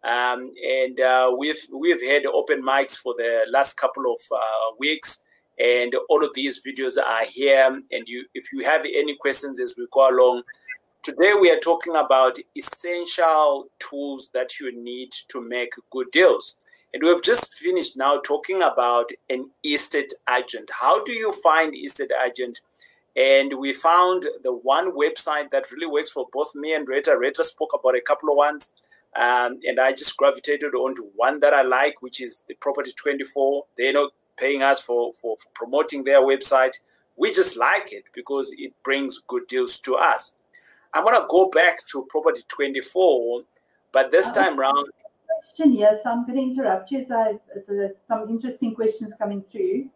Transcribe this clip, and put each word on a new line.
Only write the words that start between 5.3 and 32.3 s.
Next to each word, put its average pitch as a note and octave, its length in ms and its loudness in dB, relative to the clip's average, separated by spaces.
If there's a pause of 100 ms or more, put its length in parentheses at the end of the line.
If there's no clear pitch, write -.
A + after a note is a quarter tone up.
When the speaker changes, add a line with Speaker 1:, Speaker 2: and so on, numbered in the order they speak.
Speaker 1:
and B2 360 2 (140)
all D3 160 4
of C#3+ 100 -6
these C3+ 300 -2
videos C3 380 -4
are A2+ 220 -2
here. C3+ 420 4
And C3 400 -4
you, B2 280 -12
if - 180 -10
you C3+ 120 -8
have D3+ 180 2
any D3 340 -2
questions C3+ 420 0
as B2 180 -2
we B2 160 -12
go C3+ 160 6
along, B2+ 340 4 (600)
today F3 380 2
we F3+ 100 6
are D#3 80 4
talking E3 380 -2
about C3 420 2 (180)
essential D#3+ 1120 0 (120)
tools C#3+ 540 -6
that B2+ 260 -4
you C3+ 120 -8
need B2 380 -12 (180)
to C3 120 -10
make A#2+ 320 -8 (180)
good B2+ 220 -8
deals. - 460 4 (360)
And - 80 -6
we've E3+ 200 4
just - 320 4
finished F3 420 -4
now C#3 280 0
talking F3 380 -4
about A#2+ 480 0 (180)
an C3 220 -6 (140)
estate C#3+ 480 0 (220)
agent. B2 360 -6 (100)
How B2 220 4
do B3 100 -8
you A3 200 -2
find D#3+ 440 2
estate C3+ 360 0 (120)
agent? B2 360 -6 (560)
And C3+ 420 4
we C#3 140 -4
found F3+ 540 2 (160)
the B2+ 120 -2
one D3 420 0
website D3 540 0
that C3+ 220 -2
really D#3 140 -8
works D3+ 260 -2
for B2+ 200 -8
both C#3+ 220 -4
me D3 180 -6
and D3 160 -4
Rita. C#3 300 0
Rita C#3+ 240 0
spoke - 320 0
about B2+ 220 0
a B2 40 -2
couple D3 300 -2
of C#3+ 60 2
ones, D3 340 2 (460)
um, B2 500 0
and B2+ 140 -2
I C3+ 120 4
just - 240 0
gravitated C#3+ 580 0
onto B2 420 -4
one C3+ 240 0
that C#3+ 120 4
I C#3 100 4
like, C3 380 0
which B2+ 200 -12
is A#2+ 260 -4